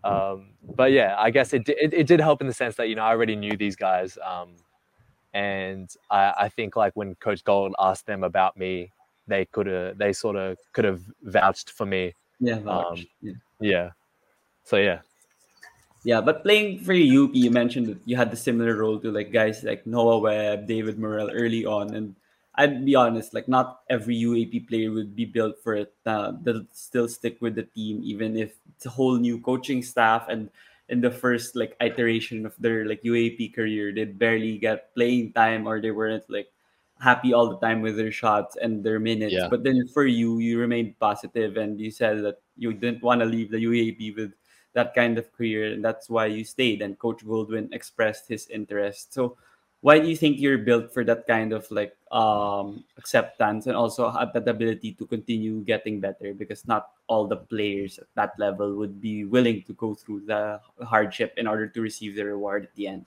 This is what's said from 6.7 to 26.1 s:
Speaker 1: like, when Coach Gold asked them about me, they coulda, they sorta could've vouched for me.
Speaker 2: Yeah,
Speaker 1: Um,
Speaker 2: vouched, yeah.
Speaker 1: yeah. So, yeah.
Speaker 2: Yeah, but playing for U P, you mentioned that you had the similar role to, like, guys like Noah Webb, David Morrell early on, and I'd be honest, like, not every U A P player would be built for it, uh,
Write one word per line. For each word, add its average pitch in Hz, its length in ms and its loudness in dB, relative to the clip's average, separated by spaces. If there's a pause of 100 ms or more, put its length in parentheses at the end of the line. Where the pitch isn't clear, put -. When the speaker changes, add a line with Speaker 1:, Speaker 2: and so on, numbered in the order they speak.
Speaker 1:
like, 104 200 2
when 98 200 -6
Coach - 280 -4
Gold 98 360 2
asked 95 260 2
them 98 180 -4
about 92 340 2
me, 92 340 -6 (360)
they 98 180 0
coulda, 95 500 -4
they 101 160 0
sorta 95 460 -4 (160)
could've 95 300 0 (200)
vouched 98 480 2
for - 140 -8
me. 92 280 -4 (260)
Speaker 2:
Yeah, 120 160 0
Speaker 1:
Um, 104 80 -8
Speaker 2:
vouched, 87 440 -4 (140)
yeah. 101 120 -12 (260)
Speaker 1:
yeah. 90 300 0 (720)
So, 110 140 0
yeah. 98 220 4 (1040)
Speaker 2:
Yeah, 113 180 4
but 156 220 2
playing 208 360 4
for 180 140 0
U 139 340 8
P, 131 120 2
you 123 120 6
mentioned 120 360 2
that 95 180 -8
you 120 100 -2
had 117 160 2
the 117 60 -10
similar 117 400 0
role 110 220 0
to, 110 120 -6
like, 104 200 -4
guys 107 320 2
like 110 220 -6
Noah 113 340 4
Webb, 107 460 0
David 110 320 -4
Morrell 107 340 -4
early 113 340 -2
on, 104 280 -4
and 107 220 -8 (400)
I'd 135 300 2
be 139 100 4
honest, 117 380 2
like, - 140 -6
not 127 420 0
every 120 260 -2
U 117 200 0
A 117 100 2
P 117 160 -6
player 110 300 -2
would 104 240 -6
be 113 100 -2
built 110 360 -2
for 110 140 -2
it, 104 180 -4 (120)
uh, 104 360 -2